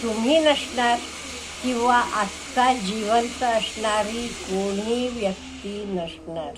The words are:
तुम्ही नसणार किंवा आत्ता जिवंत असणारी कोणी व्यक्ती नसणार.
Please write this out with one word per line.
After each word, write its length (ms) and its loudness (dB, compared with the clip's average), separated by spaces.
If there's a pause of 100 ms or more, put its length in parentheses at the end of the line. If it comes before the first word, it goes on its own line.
तुम्ही 360 4
नसणार 600 2 (640)
किंवा 320 4
आत्ता 760 2
जिवंत 720 0
असणारी 840 0
कोणी 800 -2
व्यक्ती 800 -6
नसणार. 720 -6